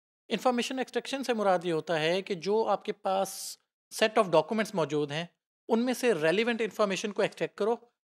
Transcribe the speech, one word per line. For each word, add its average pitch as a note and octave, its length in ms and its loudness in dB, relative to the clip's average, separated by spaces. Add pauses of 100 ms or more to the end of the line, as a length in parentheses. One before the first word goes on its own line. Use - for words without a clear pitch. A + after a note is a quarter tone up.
(300)
इन्फॉर्मेशन A#3+ 480 -2
एक्सट्रैक्शन B3+ 440 -4
से B3 120 -2
मुराद F#3+ 300 2
ये F3 80 -2
होता D#3+ 220 -2
है E3 280 0
कि G3+ 120 -8
जो G3+ 300 0
आपके G#3 280 -2
पास - 680 -4 (360)
set A3 200 2
of A3+ 100 4
documents F#3+ 500 2
मौजूद D3 380 -2
हैं, E3+ 160 -6 (400)
उनमें B3 260 2
से A#3+ 180 2
रेलिवेंट G3 480 2
इन्फॉर्मेशन G#3 500 -2
को G3+ 120 -2
एक्सट्रैक्ट - 360 -4
करो A3+ 340 -2 (240)